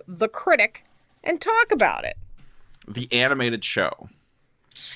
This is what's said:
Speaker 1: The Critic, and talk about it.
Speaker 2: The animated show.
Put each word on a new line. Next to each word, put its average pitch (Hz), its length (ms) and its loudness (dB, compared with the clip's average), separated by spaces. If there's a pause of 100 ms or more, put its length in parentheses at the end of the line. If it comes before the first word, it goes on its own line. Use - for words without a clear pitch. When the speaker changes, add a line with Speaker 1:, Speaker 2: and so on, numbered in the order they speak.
Speaker 1:
The 185 200 -2
Critic, - 580 2 (380)
and 330 180 -2
talk 453 300 2
about 196 340 2
it. - 80 -6 (760)
Speaker 2:
The 123 240 -8
animated 123 540 2
show. - 420 -2 (880)